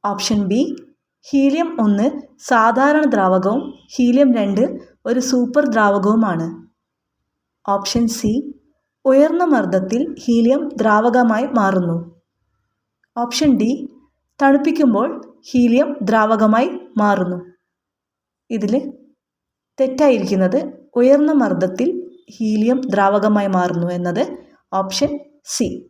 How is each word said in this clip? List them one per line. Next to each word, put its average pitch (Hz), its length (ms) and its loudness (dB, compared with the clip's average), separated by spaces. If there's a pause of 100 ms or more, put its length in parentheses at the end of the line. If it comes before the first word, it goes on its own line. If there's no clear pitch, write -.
(140)
ഓപ്ഷൻ 202 360 -2
ബി, 233 140 0 (640)
ഹീലിയം 285 400 0 (140)
ഒന്ന് 208 240 2 (400)
സാധാരണ 262 640 2
ദ്രാവകവും 196 500 0 (320)
ഹീലിയം 254 460 2
രണ്ട് 202 220 0 (480)
ഒരു 240 200 0
സൂപ്പർ 254 340 0 (100)
ദ്രാവകവുമാണ്. 202 720 0 (1300)
ഓപ്ഷൻ 202 300 -2 (140)
സി, 214 140 -2 (760)
ഉയർന്ന 320 340 4 (100)
മർദ്ദത്തിൽ 190 480 -2 (220)
ഹീലിയം 240 380 2 (200)
ദ്രാവകമായി 226 640 2 (140)
മാറുന്നു. 185 360 0 (1300)
ഓപ്ഷൻ 277 260 0 (120)
ഡി, 220 80 0 (720)
തണുപ്പിക്കുമ്പോൾ 277 680 2 (420)
ഹീലിയം 247 400 2 (200)
ദ്രാവകമായി 220 600 2 (320)
മാറുന്നു. 185 380 0 (1200)
ഇതിൽ 208 180 -2 (1040)
തെറ്റായിരിക്കുന്നത് 240 800 2 (420)
ഉയർന്ന 285 400 4
മർദ്ദത്തിൽ 185 480 -2 (480)
ഹീലിയം 226 440 0 (120)
ദ്രാവകമായി 202 640 2
മാറുന്നു 175 400 -2
എന്നത് 175 260 -2 (580)
ഓപ്ഷൻ 190 300 -4 (440)
സി. - 140 -2 (200)